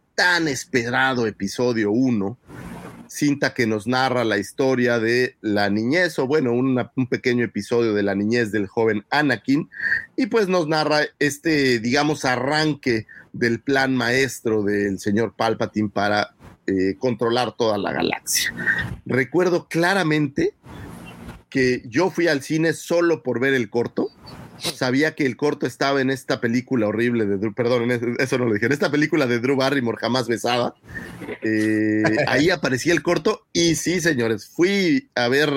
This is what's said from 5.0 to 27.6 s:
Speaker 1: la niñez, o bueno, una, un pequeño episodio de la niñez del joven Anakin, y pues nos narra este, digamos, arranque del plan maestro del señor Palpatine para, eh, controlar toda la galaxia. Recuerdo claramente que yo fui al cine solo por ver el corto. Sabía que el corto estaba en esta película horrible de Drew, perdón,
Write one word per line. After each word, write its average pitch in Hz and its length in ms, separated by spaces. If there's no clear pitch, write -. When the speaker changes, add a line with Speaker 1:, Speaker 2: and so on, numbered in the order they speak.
Speaker 1:
la 101 300
niñez, 147 480
o 139 80
bueno, 135 260
una, 123 440
un 127 100
pequeño 120 380
episodio 110 500
de 104 80
la 98 120
niñez 107 380
del 104 140
joven 110 440
Anakin, 139 580
y 262 100
pues 208 220
nos 180 200
narra 151 320
este, 143 600
digamos, 143 460
arranque 135 840
del 117 280
plan 135 340
maestro 123 680
del 101 360
señor 104 380
Palpatine 110 560
para, 104 420
eh, 95 320
controlar 120 540
toda 110 260
la 90 140
galaxia. - 600
Recuerdo 160 640
claramente 165 840
que 127 380
yo 156 240
fui 170 180
al 143 140
cine 160 300
solo 170 500
por 120 180
ver 135 140
el 120 160
corto. 101 380
Sabía 143 560
que 147 120
el 120 100
corto 147 300
estaba 139 340
en 131 80
esta 131 320
película 120 460
horrible 113 400
de 101 100
Drew, 104 160
perdón, 120 300